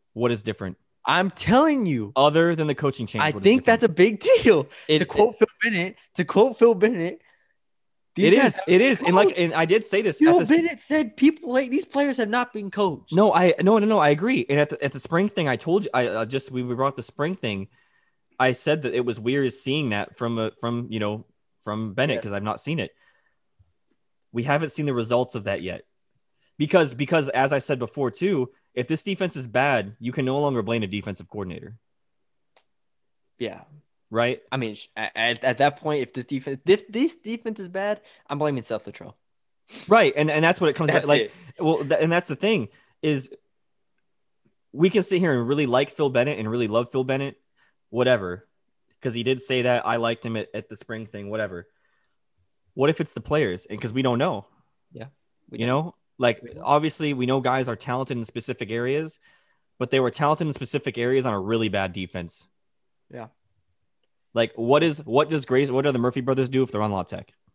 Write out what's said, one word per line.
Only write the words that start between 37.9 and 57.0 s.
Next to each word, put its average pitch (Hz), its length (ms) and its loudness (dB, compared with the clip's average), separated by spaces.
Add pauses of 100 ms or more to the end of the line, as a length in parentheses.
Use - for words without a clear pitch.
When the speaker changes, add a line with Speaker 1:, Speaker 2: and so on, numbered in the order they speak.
Speaker 2:
I'm 143 100 -6
blaming 143 240 -2
Seth 110 220 -8
Littrell. 101 300 -16 (760)
Speaker 1:
Right. 196 280 6
And, 151 140 2
and 151 140 2
that's 175 160 2
what 170 100 4
it - 60 2
comes 156 140 -2
Speaker 2:
That's 165 160 4
Speaker 1:
down, - 20 -4
like, 143 140 6
Speaker 2:
it. 104 100 -6 (300)
Speaker 1:
well, 160 160 2
th-, 147 220 0
and 165 120 2
that's 175 160 -2
the 143 80 -8
thing 185 320 -2 (340)
is 143 280 -2 (1400)
we 170 180 2
can 190 120 2
sit 190 160 0
here 160 200 2
and 117 100 -2
really 143 180 0
like 127 240 0
Phil 147 200 -2
Bennett 131 280 0
and 110 120 -4
really 117 180 -2
love 117 240 -2
Phil 131 120 -2
Bennett, 135 360 -4 (500)
whatever, 107 560 0 (540)
'cause 120 140 -6
he 120 80 -6
did 131 180 -2
say 127 220 -2
that. 123 240 0
I 113 100 0
liked 117 280 -4
him 113 120 -6
at, 107 180 -6
at 107 140 -10
the 107 80 -18
spring 110 300 -12
thing, 101 240 -14
whatever. 98 360 -6 (1080)
What 139 160 2
if 156 100 -2
it's 156 120 -6
the - 80 -12
players? 110 460 -4
And 110 140 -12
'cause 113 120 -8
we 131 100 -2
don't 123 160 0
know. 131 280 -4 (460)
Speaker 2:
Yeah. - 140 -16 (420)
We - 100 -14
Speaker 1:
You 117 80 -2
Speaker 2:
don't. 139 200 0
Speaker 1:
know, 180 80 -14 (240)
like, 120 240 0
Speaker 2:
We 117 120 -18
don't. - 80 -18
Speaker 1:
obviously 147 520 0